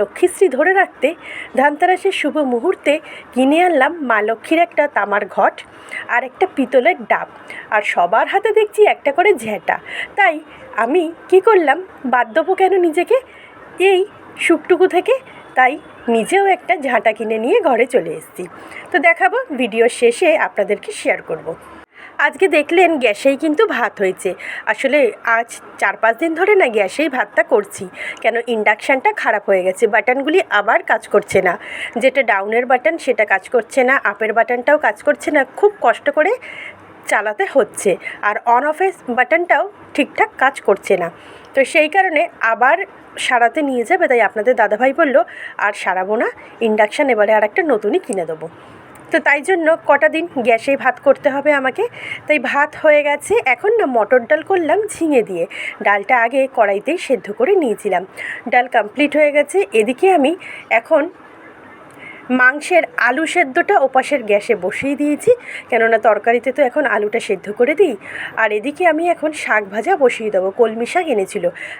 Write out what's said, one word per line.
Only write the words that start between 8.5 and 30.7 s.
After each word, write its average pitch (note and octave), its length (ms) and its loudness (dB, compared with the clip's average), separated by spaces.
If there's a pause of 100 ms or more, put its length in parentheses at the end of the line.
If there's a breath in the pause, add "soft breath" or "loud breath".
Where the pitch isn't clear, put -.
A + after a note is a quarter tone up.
দেখছি G#4+ 320 2
একটা C#4 280 0
করে F#4 220 4
ঝেঁটা। A3 420 -4 (400 loud breath)
তাই E4+ 240 2 (360 loud breath)
আমি D#4 360 0 (160)
কি F#4 120 6
করলাম, E4+ 380 4 (260)
বাদ A#3+ 280 0
দেবো D#4+ 220 0
কেন F#4 260 2
নিজেকে F4 360 0 (600 loud breath)
এই F#4 220 4 (380)
সুখটুকু E4+ 480 2
থেকে, F4+ 260 0 (420 loud breath)
তাই C4 240 2 (300)
নিজেও A#3 380 2
একটা F#4 300 0
ঝাঁটা A#3+ 360 0
কিনে A3 260 -4
নিয়ে D4+ 220 2
ঘরে C4 260 2
চলে E3+ 240 0
এসেছি। D#3+ 340 -12 (480 loud breath)
তো F4+ 60 0
দেখাবো, E4+ 380 2 (240)
ভিডিও A#3 280 2
শেষে B3 480 2
আপনাদেরকে G3+ 560 -4
শেয়ার F#3+ 300 -4
করব। D#3+ 320 -10 (640 loud breath)
আজকে D4 300 0
দেখলেন E4 500 2
গ্যাসেই B3+ 380 0
কিন্তু D#4 300 0
ভাত A#3+ 320 -4
হয়েছে। F#3 360 -4 (320 loud breath)
আসলে B3 460 0 (120)
আজ A#3 360 -2 (180)
চার G3+ 180 0
পাঁচ A3+ 200 2
দিন D#4+ 180 -2
ধরে F#4+ 200 2
না F#4 140 4
গ্যাসেই A3 400 -2
ভাতটা C4 340 -2
করছি, G#3 460 -2 (320 loud breath)
কেন A3+ 160 0 (100)
ইন্ডাকশানটা A3 640 0
খারাপ A3 340 -2
হয়ে F#3+ 160 2
গেছে, F#3 240 0
বাটনগুলি B3+ 540 2 (100)
আবার G#3 320 0